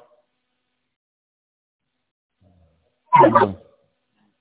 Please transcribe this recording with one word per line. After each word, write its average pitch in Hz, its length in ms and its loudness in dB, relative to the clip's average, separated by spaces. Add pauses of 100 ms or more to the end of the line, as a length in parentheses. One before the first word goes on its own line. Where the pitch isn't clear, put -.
(3000)
Ó - 180 2 (1120)